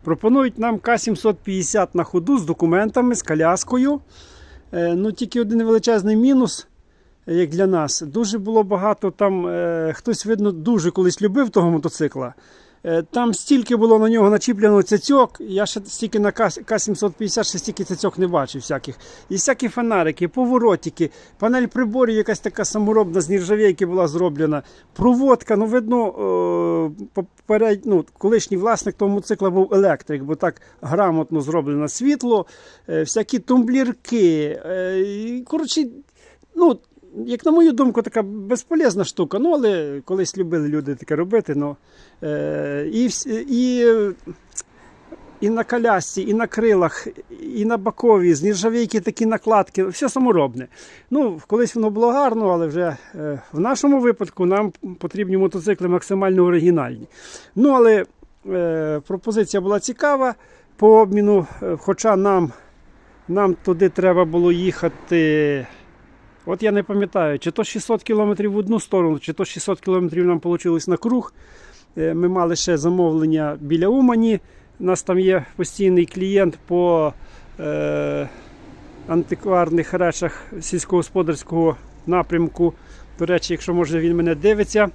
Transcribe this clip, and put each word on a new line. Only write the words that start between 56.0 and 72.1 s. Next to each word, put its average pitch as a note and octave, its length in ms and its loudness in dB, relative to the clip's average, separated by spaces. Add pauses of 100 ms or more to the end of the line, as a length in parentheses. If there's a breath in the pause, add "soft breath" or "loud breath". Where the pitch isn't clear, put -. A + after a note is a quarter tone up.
оригінальні. E3 640 0 (480 loud breath)
Ну, B3+ 140 4
але, A3+ 360 6 (400)
е, D#3+ 600 -2
пропозиція G3+ 540 -2
була G3 180 0
цікава C4 560 0 (420 soft breath)
по A3 240 10
обміну, G3+ 460 2 (160 loud breath)
е, F3 160 -4
хоча G3 360 0
нам, F#3 360 2 (760 loud breath)
нам F#3 360 2
туди F#3 260 2
треба F3+ 360 2
було F3 260 2
їхати, D#3 1160 0 (800 loud breath)
от F#3 180 -6
я G#3+ 80 2
не G3+ 120 0
пам'ятаю, F3+ 560 -2
чи E3+ 120 -4
то A3 120 -4
шістсот - 400 -4
кілометрів G#3 480 0
в G3+ 60 -2
одну G#3 220 0
сторону, E3 400 0
чи D#3+ 140 -10
то F#3+ 120 -4
шістсот - 340 -6
кілометрів F3+ 460 0
нам F3 140 2
получилось E3+ 480 -2
на F3 100 0
круг. A#3 360 -2 (640 soft breath)
Е, D#3+ 160 -2